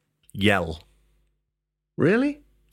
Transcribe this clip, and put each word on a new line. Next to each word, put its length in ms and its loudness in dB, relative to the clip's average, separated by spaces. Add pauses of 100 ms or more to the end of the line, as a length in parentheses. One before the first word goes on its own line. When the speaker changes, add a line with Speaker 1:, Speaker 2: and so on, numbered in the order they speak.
(320)
Speaker 1:
Yell. 500 -2 (1160)
Speaker 2:
Really? 420 0 (320)